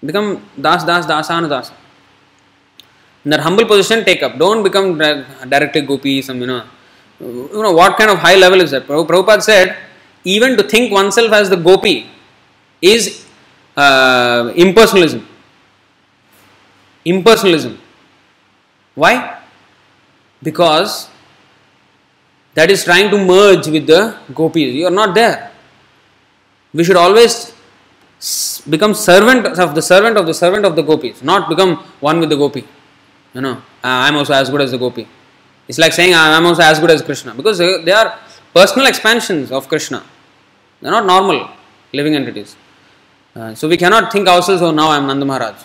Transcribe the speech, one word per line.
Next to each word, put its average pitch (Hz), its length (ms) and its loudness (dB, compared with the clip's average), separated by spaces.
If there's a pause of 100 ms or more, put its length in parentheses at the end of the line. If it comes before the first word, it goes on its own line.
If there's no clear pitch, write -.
Become 196 360 -6 (240)
Das 160 200 0
Das 170 200 -2
Dasanudasa. 151 680 -6 (1500)
In 143 60 -4
that 151 80 0
humble 180 260 0
position, 214 400 0
take 175 160 0
up. 123 160 -6
Don't 202 260 0
become 190 340 -2
di-, 147 280 -2 (240)
directly 147 320 -2
gopi, 135 400 -4
some, 131 180 -12
you 123 80 -8
know, 123 160 -8 (560)
you 139 440 -12
know, 202 100 2
what 175 240 4
kind 214 140 2
of 185 80 0
high 170 160 4
level 185 260 6
is 156 100 0
that? 131 160 -6
Prabhu-, 151 200 -2
Prabhupada 190 340 2
said, 185 340 2 (480)
even 220 320 0
to 208 80 0
think - 300 0
oneself 202 400 0
as 208 160 2
the 175 80 0
gopi 175 520 0 (720)
is, 196 440 0 (500)
uh, 127 760 2 (140)
impersonalism. 185 600 2 (1800)
Impersonalism. 180 720 0 (1160)
Why? 214 440 -2 (1040)
Because 165 680 -2 (1400)
that 160 160 2
is 196 140 0
trying 180 280 2
to 208 60 0
merge 185 500 4
with 151 200 -4
the 196 300 2 (160)
gopis. 151 420 -2
You 165 120 -4
are 175 140 -2
not 196 140 -2
there. 202 360 -2 (1200)
We 156 100 -2
should 185 140 2
always 202 560 2 (680)
s-, - 500 -10
become 196 240 0
servant 208 540 4
of 170 260 -2
the 156 80 -2
servant 208 360 2
of 190 80 0
the 160 80 -4
servant 190 320 0
of 170 100 0
the 160 60 -2
gopis, 147 420 -4
not 180 240 0
become 175 300 0 (240)
one 156 180 0
with 165 100 -2
the 151 60 0
gopi. 135 300 -4 (680)
You 127 80 -12
know, 131 200 -8 (200)
"I 127 280 0
am 151 80 0
also 143 160 -2
as 135 160 0
good 143 100 -4
as 135 120 -2
the 131 60 -6
gopi." 120 300 -8 (600)
It's 120 120 -12
like 160 140 2
saying, 175 200 2
"I 160 220 4
am 165 100 2
also 170 160 2
as 156 160 4
good 165 140 2
as 151 100 2
Krishna," 127 320 -12
because 180 240 -2
they, 175 240 -2
they 170 120 0
are 214 260 0 (340)
personal 202 340 4
expansions 214 600 -2
of 135 200 -8
Krishna. 147 340 -6 (800)
They - 80 -12
are - 20 -2
not 220 140 0
normal 185 440 0 (440)
living 147 220 -2
entities. 117 420 -10 (760)
Uh, 113 220 -16
so 156 140 -6
we 170 80 0
cannot 180 340 0
think 202 160 -2
ourselves, 180 340 2
"Oh, 170 100 0
now 156 180 0
I 151 80 0
am 139 100 -4
Nanda 139 180 -4
Maharaj. 123 400 -6